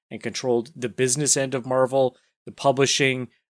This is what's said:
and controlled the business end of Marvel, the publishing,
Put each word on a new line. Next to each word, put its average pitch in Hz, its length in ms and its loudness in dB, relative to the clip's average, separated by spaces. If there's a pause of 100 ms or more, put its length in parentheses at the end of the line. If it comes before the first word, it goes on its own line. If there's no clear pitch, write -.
(100)
and 110 120 -12
controlled 120 520 -2
the 123 140 -6
business 127 480 0
end 135 180 -2
of 123 120 -4
Marvel, 131 500 2 (300)
the 120 60 -16
publishing, 131 760 2 (280)